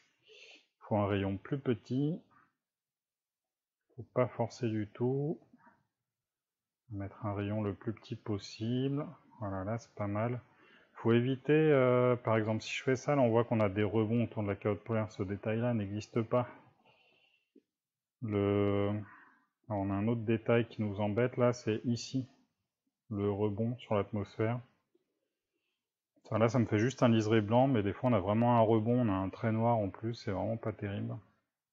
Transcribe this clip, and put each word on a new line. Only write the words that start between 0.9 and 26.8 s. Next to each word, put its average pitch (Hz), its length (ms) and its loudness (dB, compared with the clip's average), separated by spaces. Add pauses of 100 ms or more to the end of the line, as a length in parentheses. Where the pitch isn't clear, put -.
un 101 100 2
rayon 98 320 -2
plus 143 200 -6
petit. 135 600 -4 (1700)
Faut 110 100 -14 (100)
pas 123 120 2
forcer 117 420 -4
du 107 200 -2
tout. 135 520 -4 (1500)
Mettre 98 340 -8
un 101 80 -2
rayon 104 280 -2
le 101 120 -2
plus 110 180 -6
petit - 240 -12
possible. 123 920 -4 (340)
Voilà, 95 240 -6
là 113 140 -4
c'est - 160 -18
pas 104 120 -4
mal. 113 340 -2 (540)
Faut - 180 2
éviter, 127 400 2
euh, 127 640 6
par 113 200 0
exemple, 110 260 0
si - 80 -10
je - 120 -8
fais 131 140 2
ça, 147 200 -2
là 139 60 4
on 120 80 6
voit 113 140 4
qu'on 113 160 0
a 107 80 4
des 101 140 0
rebonds 110 420 2
autour 107 180 -4
de 101 60 -2
la 101 80 -2
calotte 104 280 -2
polaire. 107 260 -2
Ce - 120 -8
détail-là 110 520 -2
n'existe 107 480 -4
pas. 123 240 0 (1700)
Le, 101 680 2 (800)
alors, 101 140 -4
on 98 80 -2
a 98 40 -2
un 101 120 -2
autre 117 140 0
détail 113 480 0
qui - 140 -8
nous 101 180 -4
embête 107 380 0
là, 123 140 4
c'est 110 320 -4
ici, 123 440 -4 (840)
le 101 220 0
rebond 104 460 -2
sur - 180 -2
l'atmosphère. 110 640 -2 (1700)
Ça, 110 100 -2
là, 113 100 4
ça 120 120 2
me 107 60 2
fait 107 120 2
juste 127 240 0